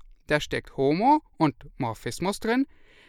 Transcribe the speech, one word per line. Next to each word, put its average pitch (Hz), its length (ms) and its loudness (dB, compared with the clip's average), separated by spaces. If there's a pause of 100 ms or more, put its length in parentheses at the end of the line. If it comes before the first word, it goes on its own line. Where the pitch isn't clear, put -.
(280)
da 151 120 2
steckt - 380 -6
Homo 190 440 4 (160)
und 151 180 2 (220)
Morphismus 131 600 -4
drin, 247 260 0 (440)